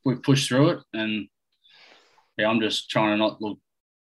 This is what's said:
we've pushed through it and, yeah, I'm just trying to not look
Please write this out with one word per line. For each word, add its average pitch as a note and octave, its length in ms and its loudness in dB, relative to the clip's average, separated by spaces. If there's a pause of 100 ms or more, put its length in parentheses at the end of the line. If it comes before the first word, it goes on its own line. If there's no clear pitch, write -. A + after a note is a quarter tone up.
we've - 180 -2
pushed C#3 260 2
through C#3 220 4
it E3+ 80 -4 (140)
and, G#2+ 360 -4 (1080)
yeah, G#2+ 120 0
I'm A2+ 120 2
just G#2 300 -4
trying G#2+ 220 2
to G#2 40 0
not G#2+ 240 -2
look G#2 180 -8 (480)